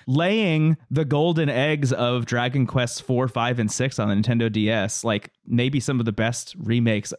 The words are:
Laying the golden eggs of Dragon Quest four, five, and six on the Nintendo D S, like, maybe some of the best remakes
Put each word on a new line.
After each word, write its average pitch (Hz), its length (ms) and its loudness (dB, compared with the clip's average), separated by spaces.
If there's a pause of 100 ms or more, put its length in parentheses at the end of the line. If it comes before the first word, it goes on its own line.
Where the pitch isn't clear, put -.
Laying 160 680 2 (140)
the 151 140 0
golden 151 440 2
eggs 143 440 0
of 123 340 0
Dragon 123 400 0
Quest - 380 -2
four, 127 240 0
five, 120 300 -2
and 107 120 0
six - 280 -2
on 104 100 0
the 101 60 0
Nintendo 113 360 2
D 107 200 2
S, 104 340 -2
like, 107 260 -2 (160)
maybe 127 340 0
some 131 200 -2
of 113 60 0
the 113 60 0
best 113 460 -4
remakes 113 600 0